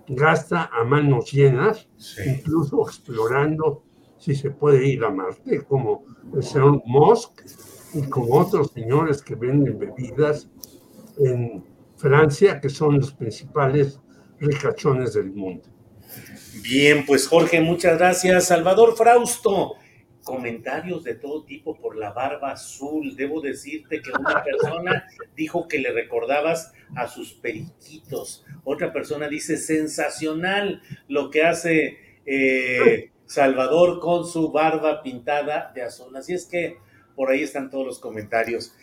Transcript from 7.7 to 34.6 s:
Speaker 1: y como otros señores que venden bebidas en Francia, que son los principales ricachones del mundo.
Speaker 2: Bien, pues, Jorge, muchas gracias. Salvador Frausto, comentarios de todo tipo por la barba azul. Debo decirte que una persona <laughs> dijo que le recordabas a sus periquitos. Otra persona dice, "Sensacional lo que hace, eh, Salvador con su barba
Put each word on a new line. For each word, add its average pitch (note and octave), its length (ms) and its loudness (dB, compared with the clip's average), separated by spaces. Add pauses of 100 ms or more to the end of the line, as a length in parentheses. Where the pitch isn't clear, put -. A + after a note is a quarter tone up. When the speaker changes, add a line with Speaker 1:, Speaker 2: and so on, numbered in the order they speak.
Speaker 1:
y D3+ 160 -4
como A#2+ 260 0
otros F3 360 2
señores C#3 500 -2
que A#2 140 -12
venden B2 420 0
bebidas C#3 720 -4 (680)
en A#2+ 460 -2 (340)
Francia, D3 600 4
que C#3 100 -4
son D3 300 2
los A#2+ 140 -2
principales C#3 840 -2 (400)
ricachones C3 760 0
del F#2+ 180 -4
mundo. F#2 320 -10 (1000)
Speaker 2:
Bien, C#3 420 4
pues, C#3 220 4
Jorge, E3 340 6
muchas E3 360 4
gracias. F3+ 500 4
Salvador F#3+ 480 6
Frausto, A3+ 800 4 (500)
comentarios C3 800 -8
de A2+ 120 -6
todo D3+ 300 -10
tipo D#3 340 -14
por A2+ 160 -8
la G#2+ 160 -8
barba C#3 420 -6
azul. C#3+ 600 -10
Debo C#3 260 -6
decirte C#3+ 600 -10
que B2+ 100 -14
una - 320 -2
persona - 640 -4 (140)
<laughs> - 180 -20
dijo D#3 300 -6
que D3 120 -6
le B2+ 120 -4
recordabas B2+ 840 -4 (220)
a A#2+ 120 -6
sus - 260 -16
periquitos. - 1120 -12 (200)
Otra D3 280 -6
persona D3 360 -8
dice, D3+ 300 -6
"Sensacional D#3 1200 -4 (260)
lo C#3 220 -2
que D3+ 140 2
hace, E3 540 0 (280)
eh, B2+ 840 0 (160)
Salvador C#3+ 720 2
con E3+ 260 -2
su D#3 260 -4
barba D#3 520 0